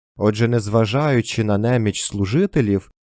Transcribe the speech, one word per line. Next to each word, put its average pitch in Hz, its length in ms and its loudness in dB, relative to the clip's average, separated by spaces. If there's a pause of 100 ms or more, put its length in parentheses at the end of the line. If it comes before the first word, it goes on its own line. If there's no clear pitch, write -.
(160)
Отже, 107 320 2
незважаючи 117 960 0
на 104 140 0
неміч 113 460 0
служителів, 104 880 -2 (200)